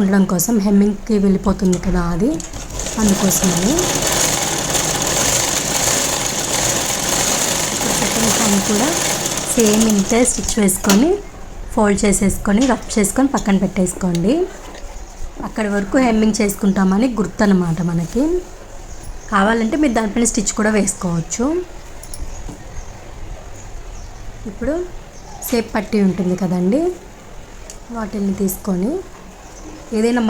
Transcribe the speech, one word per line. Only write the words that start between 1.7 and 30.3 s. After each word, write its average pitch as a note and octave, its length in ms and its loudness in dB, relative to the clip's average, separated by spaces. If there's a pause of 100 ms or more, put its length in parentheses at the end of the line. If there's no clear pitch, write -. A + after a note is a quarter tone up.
కదా F3+ 160 2 (120)
అది, G3+ 160 2 (720)
అందుకోసమని. G3 720 2 (4000)
ఇప్పుడు G#3+ 280 -2
సెకండ్ G#3+ 360 0
హ్యాండ్ G3+ 320 2
కూడా A3 180 2 (680)
సేమ్ A3 300 4 (100)
ఇంతే G3+ 260 2 (120)
స్టిచ్ - 300 -4
వేసుకొని G3+ 480 4 (640)
ఫోల్డ్ G3+ 300 4
చేసేసుకొని G3+ 580 2 (120)
రఫ్ - 240 -4
చేసుకొని B3+ 360 2
పక్కన G3 300 2
పెట్టేసుకోండి. F3+ 720 0 (1120)
అక్కడి G#3+ 260 -2
వరకు G3+ 320 0
హెమ్మింగ్ G#3+ 360 4
చేసుకుంటామని G3+ 680 2 (120)
గుర్తు G3 280 0
అన్నమాట F3+ 420 4
మనకి. E3+ 340 0 (1080)
కావాలంటే A3 480 2
మీరు C4+ 160 4
దానిపైన A3 320 2
స్టిచ్ - 300 0
కూడా G#3+ 180 2
వేసుకోవచ్చు. F#3+ 680 0 (3000)
ఇప్పుడు A#3+ 240 -2 (720)
షేప్ A#3 280 0
పట్టి G#3+ 320 0
ఉంటుంది F3+ 360 0
కదండి, F3+ 380 2 (1160)
వాటిని G3+ 420 -2
తీసుకొని F#3+ 540 0 (1040)
ఏదైనా A#3 340 2